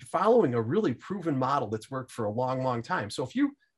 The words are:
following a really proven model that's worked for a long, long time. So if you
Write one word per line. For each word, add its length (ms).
following 420
a 80
really 320
proven 420
model 320
that's 220
worked 220
for 140
a 60
long, 320
long 200
time. 260
So 140
if 120
you 200